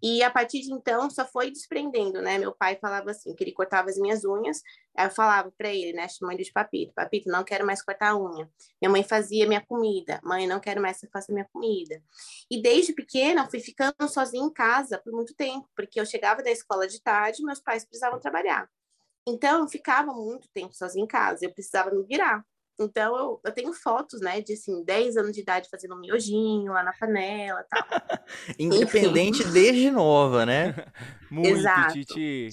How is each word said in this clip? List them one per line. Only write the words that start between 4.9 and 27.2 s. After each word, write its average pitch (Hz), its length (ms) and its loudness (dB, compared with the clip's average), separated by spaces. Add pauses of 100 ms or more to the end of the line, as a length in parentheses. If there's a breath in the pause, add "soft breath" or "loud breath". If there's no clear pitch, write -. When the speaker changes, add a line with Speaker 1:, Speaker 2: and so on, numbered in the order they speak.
Speaker 1:
aí 185 120 2
eu 196 40 -4
falava 202 460 2
pra 208 160 -6
ele, 180 180 -4
né, 175 160 -8
chamando 185 300 -8
de 185 160 -10
Papito, - 400 -4
"Papito, 202 360 -4
não 180 140 0
quero 196 220 -4
mais 196 160 -2
cortar 208 300 0
a 214 60 2
unha." 165 320 -6 (320 soft breath)
Minha 190 80 4
mãe 196 140 6
fazia 208 420 2
minha 208 140 2
comida, 214 640 -2
"Mãe, 185 240 -2
não 190 120 -2
quero 202 220 -4
mais 190 160 -2
que - 40 -18
você 214 100 -20
faça 196 220 -8
minha 202 180 -4
comida." 175 500 -4 (480 loud breath)
E 233 120 -4
desde 311 320 4
pequena, 277 500 0
eu 254 60 -6
fui 247 100 -8
ficando 277 480 -4
sozinha 262 380 -2
em 311 80 -4
casa 247 460 0
por 226 120 -14
muito 233 240 -6
tempo, 269 400 -6
porque - 240 -8
eu 214 60 0
chegava 214 360 0
da 247 100 0
escola 196 360 -2
de 202 140 -12
tarde 214 400 0
e 302 40 -6
meus 277 140 -6
pais 226 240 -4
precisavam 247 380 -6
trabalhar. 330 480 -2 (580)
Então, 277 340 2
eu 302 60 -2
ficava 294 460 0
muito 233 400 -10
tempo 185 200 -10
sozinha 185 300 -6
em 220 40 -4
casa, 196 380 0
eu 180 80 -6
precisava 196 380 -2
me 196 140 0
virar. 247 400 0 (360)
Então, 214 360 -2
eu, 262 260 -6
eu 226 80 -6
tenho 254 220 -6
fotos, 254 480 -4
né, 185 180 -4
de, 214 140 -6
assim, 190 320 -6
dez 220 320 0
anos 208 160 0
de 202 80 -8
idade 185 280 -2
fazendo 185 260 -14
um 180 40 -14
miojinho 208 720 0
lá 185 100 0
na 180 120 -2
panela 202 640 -4